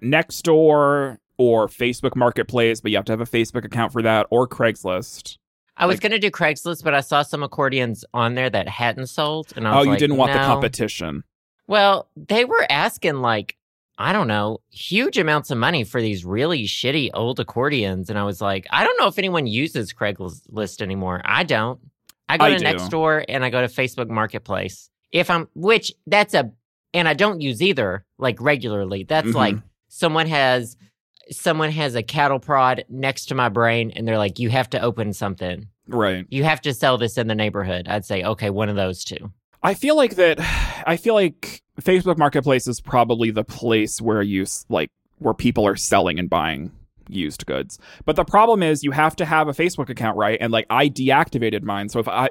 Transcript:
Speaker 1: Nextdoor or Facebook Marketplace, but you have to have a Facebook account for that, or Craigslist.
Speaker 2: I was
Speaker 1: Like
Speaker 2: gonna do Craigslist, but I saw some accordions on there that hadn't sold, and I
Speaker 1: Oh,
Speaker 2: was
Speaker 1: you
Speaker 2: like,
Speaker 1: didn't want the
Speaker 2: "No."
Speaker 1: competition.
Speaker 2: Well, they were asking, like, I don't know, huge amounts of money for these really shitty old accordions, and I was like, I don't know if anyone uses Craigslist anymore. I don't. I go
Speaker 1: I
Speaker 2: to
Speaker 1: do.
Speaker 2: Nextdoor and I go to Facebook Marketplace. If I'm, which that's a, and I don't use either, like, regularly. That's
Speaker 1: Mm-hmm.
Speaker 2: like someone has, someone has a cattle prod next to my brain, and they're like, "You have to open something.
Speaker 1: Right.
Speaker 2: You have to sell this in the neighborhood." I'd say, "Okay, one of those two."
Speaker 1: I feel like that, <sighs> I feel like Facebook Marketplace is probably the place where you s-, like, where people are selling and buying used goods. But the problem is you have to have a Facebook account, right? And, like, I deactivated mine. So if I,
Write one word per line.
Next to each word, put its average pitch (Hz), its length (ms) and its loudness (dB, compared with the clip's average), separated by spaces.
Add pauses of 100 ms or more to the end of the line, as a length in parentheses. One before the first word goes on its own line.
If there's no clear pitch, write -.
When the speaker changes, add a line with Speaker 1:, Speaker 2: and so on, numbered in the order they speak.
Speaker 1:
Nextdoor 147 1160 4 (200)
or 117 300 6
Facebook 123 480 -2
Marketplace, 117 640 2
but 110 100 -2
you 104 60 0
have 98 100 0
to 110 60 -2
have 110 80 -2
a 113 60 -4
Facebook 117 380 -2
account 113 280 -4
for 113 100 -2
that, 110 280 2
or 123 180 2
Craigslist. - 920 -4 (380)
Speaker 2:
I 175 100 0
was 185 100 2
Speaker 1:
Like 180 60 -8
Speaker 2:
gonna 214 160 0
do 196 120 0
Craigslist, 156 540 -2
but 151 100 2
I 139 60 4
saw 147 220 0
some 147 200 -4
accordions 131 720 -2
on 120 220 0
there 127 160 0
that 98 180 -2
hadn't 120 400 -2
sold, 156 480 -4
and 113 100 -4
I 107 80 2
Speaker 1:
Oh, - 40 6
Speaker 2:
was 143 80 6
Speaker 1:
you 139 60 4
Speaker 2:
like, 139 60 2
Speaker 1:
didn't 143 180 2
want 131 160 4
the 139 80 2
Speaker 2:
"No." 135 60 2
Speaker 1:
competition. 117 800 -2 (420)
Speaker 2:
Well, 202 500 2
they 202 280 0
were 440 240 0
asking, 151 480 0
like, 113 400 -2 (420)
I 143 140 -2
don't 196 160 0
know, 107 300 -2 (120)
huge 240 480 -2
amounts 151 320 0
of 127 80 -2
money 135 260 0
for 120 160 -4
these 101 240 -2
really 120 400 -2
shitty 127 500 -2
old 117 260 -4
accordions, 107 720 -2
and 104 80 -2
I 101 60 -2
was 101 160 -6
like, 98 300 -2
I 175 140 2
don't 494 160 0
know 277 60 2
if - 120 -2
anyone 175 280 -2
uses 117 460 -4
Craigslist 101 920 -6
anymore. 92 420 -6
I 139 200 0
don't. 123 340 -2 (500)
I 160 100 0
go 151 80 4
Speaker 1:
I - 80 6
Speaker 2:
to 185 40 0
Speaker 1:
do. 170 60 -2
Speaker 2:
Nextdoor 160 640 0
and 127 160 -2
I 123 60 -2
go 123 100 0
to 123 80 0
Facebook 123 400 -4
Marketplace. 107 800 -6 (240)
If 170 180 0
I'm, 165 240 0
which 196 380 0 (140)
that's 202 280 2
a, 131 160 2 (440)
and 175 140 2
I 156 60 2
don't 190 280 0
use 123 180 -2
either, 113 440 0 (140)
like, 120 220 -2
regularly. 104 640 -2
That's 156 240 0
Speaker 1:
Mm-hmm. - 80 0
Speaker 2:
like 110 200 2 (320)
someone 160 380 0
has, 127 500 2 (540)
someone 156 400 0
has 151 240 -2
a 117 80 -2
cattle 139 380 0
prod 131 480 2
next 135 380 -4
to 139 80 -6
my 123 160 2
brain, 117 440 2
and 113 140 -6
they're 110 100 0
like, 104 200 -2
"You 123 100 -2
have 127 220 0
to 120 100 -2
open 110 320 -2
something. 92 540 -8 (200)
Speaker 1:
Right. 95 440 -2
Speaker 2:
You 135 140 -2
have 156 180 0
to 143 100 -4
sell 131 240 2
this 113 220 -4
in 117 100 0
the 110 60 0
neighborhood." 95 540 -4
I'd 98 180 -4
say, 98 180 -4
"Okay, 107 260 -4
one 104 200 -2
of 101 60 -4
those 92 280 -4
two." - 260 -12 (320)
Speaker 1:
I 190 120 2
feel 285 220 0
like 269 200 2
that, 170 240 4
<sighs> - 460 -2
I 165 100 2
feel 226 180 0
like - 480 0 (200)
Facebook 180 340 4
Marketplace 139 500 2
is 120 140 -6
probably 117 500 2
the 107 140 -2
place 110 560 0
where 110 220 0
you 98 200 0
s-, - 280 -8
like, 82 180 0 (300)
where 113 160 0
people 113 320 2
are 98 100 2
selling 90 420 2
and 90 120 -4
buying 80 420 -2 (420)
used 82 320 -6
goods. 67 320 -6 (260)
But 156 120 0
the 180 80 2
problem 214 380 4
is 156 220 0
you 139 80 0
have 156 240 2
to 180 80 -2
have 156 240 2
a 139 40 -4
Facebook 165 360 -2
account, 117 280 -2
right? 107 240 2
And, 113 120 0
like, 110 180 0
I 135 180 4
deactivated 131 720 0
mine. 101 260 -6
So 117 120 -2
if 110 80 -2
I, 117 220 0